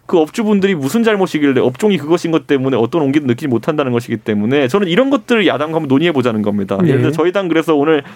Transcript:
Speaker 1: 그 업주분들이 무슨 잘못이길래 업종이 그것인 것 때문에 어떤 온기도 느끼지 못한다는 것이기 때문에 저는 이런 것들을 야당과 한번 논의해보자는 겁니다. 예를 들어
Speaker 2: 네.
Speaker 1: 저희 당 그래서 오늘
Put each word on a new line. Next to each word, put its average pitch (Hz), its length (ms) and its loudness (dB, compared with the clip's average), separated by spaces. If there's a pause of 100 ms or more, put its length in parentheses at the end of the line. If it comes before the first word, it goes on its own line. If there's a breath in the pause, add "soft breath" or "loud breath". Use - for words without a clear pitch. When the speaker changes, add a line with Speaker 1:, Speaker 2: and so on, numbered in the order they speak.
Speaker 1:
그 180 120 2
업주분들이 196 560 0
무슨 143 300 -2
잘못이길래 156 560 0
업종이 147 380 0
그것인 165 320 -2
것 160 160 -2
때문에 131 300 0
어떤 117 260 0
온기도 143 240 0
느끼지 123 220 -2
못한다는 131 440 -2
것이기 120 240 -4
때문에 113 500 0
저는 196 220 0
이런 247 220 2
것들을 226 360 0
야당과 147 300 0
한번 156 120 -2
논의해보자는 131 540 0
겁니다. 101 420 -2
예를 143 140 2
들어 127 120 2
Speaker 2:
네. 151 60 -4
Speaker 1:
저희 165 160 0
당 196 160 -2
그래서 160 280 0
오늘 147 260 2 (140 loud breath)